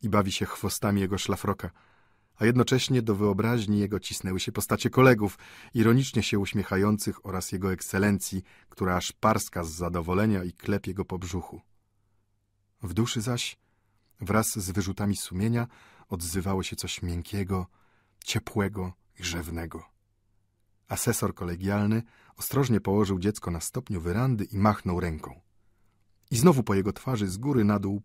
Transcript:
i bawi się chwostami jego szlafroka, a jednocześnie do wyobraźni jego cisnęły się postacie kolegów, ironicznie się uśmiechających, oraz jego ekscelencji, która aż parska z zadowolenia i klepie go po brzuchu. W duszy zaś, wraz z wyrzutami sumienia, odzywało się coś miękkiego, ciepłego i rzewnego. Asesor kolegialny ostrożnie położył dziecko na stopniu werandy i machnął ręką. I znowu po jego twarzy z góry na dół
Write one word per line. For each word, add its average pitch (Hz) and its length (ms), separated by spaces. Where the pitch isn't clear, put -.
i 113 80
bawi 98 220
się - 140
chwostami 101 560
jego 95 160
szlafroka, 98 540
a 107 100
jednocześnie 123 560
do 110 140
wyobraźni 104 640
jego 101 200
cisnęły - 400
się - 120
postacie 107 380
kolegów, 120 480
ironicznie 117 500
się 104 160
uśmiechających, 101 840
oraz 92 260
jego 95 220
ekscelencji, 98 680
która 92 260
aż 87 160
parska 107 520
z 80 60
zadowolenia 90 760
i 90 100
klepie 101 400
go 92 120
po 92 140
brzuchu. 90 420
W 90 120
duszy 113 280
zaś, 120 360
wraz 104 400
z 92 120
wyrzutami 98 440
sumienia, 117 520
odzywało 92 540
się - 120
coś - 260
miękkiego, 90 680
ciepłego 196 720
i 92 40
rzewnego. 82 680
Asesor 104 480
kolegialny 101 680
ostrożnie 123 460
położył 98 380
dziecko 98 320
na 82 100
stopniu 107 400
werandy 104 440
i - 120
machnął 95 420
ręką. 78 420
I 123 60
znowu 131 260
po 104 120
jego 98 180
twarzy 110 340
z 90 100
góry 127 260
na 104 160
dół 98 260